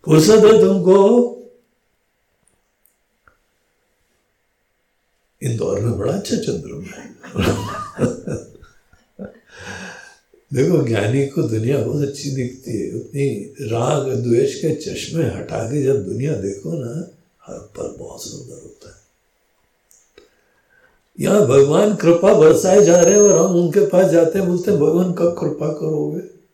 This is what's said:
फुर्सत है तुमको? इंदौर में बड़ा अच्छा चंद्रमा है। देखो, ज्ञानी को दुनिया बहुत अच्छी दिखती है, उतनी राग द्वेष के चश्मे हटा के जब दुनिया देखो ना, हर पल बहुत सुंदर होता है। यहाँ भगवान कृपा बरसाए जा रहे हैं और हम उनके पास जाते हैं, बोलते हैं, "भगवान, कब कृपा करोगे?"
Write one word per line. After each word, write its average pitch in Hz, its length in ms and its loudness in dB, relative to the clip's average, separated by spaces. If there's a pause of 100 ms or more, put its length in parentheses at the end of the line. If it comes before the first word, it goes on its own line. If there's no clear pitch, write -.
फुर्सत 156 260 6
है 220 80 8
तुमको? 202 920 6 (4000)
इंदौर 107 380 -4
में 107 180 -4
बड़ा 117 140 -4
अच्छा 202 240 -6
चंद्रमा - 600 -10
है। - 200 -20 (3500)
देखो, 139 320 0
ज्ञानी 113 400 0
को 156 160 -4
दुनिया 113 360 -2
बहुत 143 300 -4
अच्छी 143 220 -10
दिखती 120 500 -8
है, - 120 -8
उतनी 131 680 -6
राग 131 520 -4
द्वेष 120 420 0
के - 200 -4
चश्मे - 500 -8
हटा 107 440 -8
के 143 140 -4
जब 104 220 0
दुनिया 123 280 -6
देखो 95 400 -8
ना, 131 360 -10 (380)
हर - 120 -16
पल - 400 -14
बहुत - 260 -18
सुंदर - 280 -18
होता - 360 -20
है। - 80 -20 (2250)
यहाँ 196 260 2
भगवान 151 480 4
कृपा 170 400 2
बरसाए 156 500 6
जा 175 160 6
रहे 196 140 4
हैं 208 60 6
और 190 180 6
हम 185 180 2
उनके 175 300 2
पास 180 260 2
जाते 170 260 2
हैं, 175 100 0
बोलते 180 220 -2
हैं, 165 100 2
"भगवान, 170 320 2
कब 170 280 -2
कृपा 156 320 -4
करोगे?" 156 640 -6 (180)